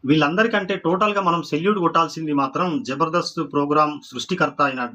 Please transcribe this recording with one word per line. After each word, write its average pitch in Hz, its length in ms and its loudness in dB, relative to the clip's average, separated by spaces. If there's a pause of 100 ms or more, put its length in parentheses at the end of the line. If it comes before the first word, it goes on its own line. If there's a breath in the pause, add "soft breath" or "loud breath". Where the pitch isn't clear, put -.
వీళ్ళందరికంటే 185 720 2
టోటల్ 185 380 0
గా 202 80 0
మనం 170 220 0
సెల్యూట్ 180 360 0
కొట్టాల్సింది 160 540 0
మాత్రం 143 340 0 (160)
జబర్దస్త్ 160 640 -2
ప్రోగ్రామ్ 147 440 2 (100)
సృష్టికర్త 147 580 -4
అయిన 131 200 0 (140)